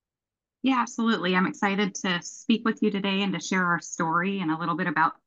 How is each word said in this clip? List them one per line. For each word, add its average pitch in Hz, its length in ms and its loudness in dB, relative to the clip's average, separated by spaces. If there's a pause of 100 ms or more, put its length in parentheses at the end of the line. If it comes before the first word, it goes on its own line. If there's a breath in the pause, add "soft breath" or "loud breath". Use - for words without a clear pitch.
(640)
Yeah, 254 160 4
absolutely. 214 580 0
I'm 185 100 4
excited 196 500 0
to 175 260 -2
speak - 420 -2
with 220 180 0
you 214 80 4
today 196 300 0
and 196 140 0
to 170 60 -4
share 185 260 0
our 170 140 2
story 175 600 -2
and 160 100 -2
a 160 60 0
little 165 200 -2
bit 180 100 -2
about 156 280 0 (120)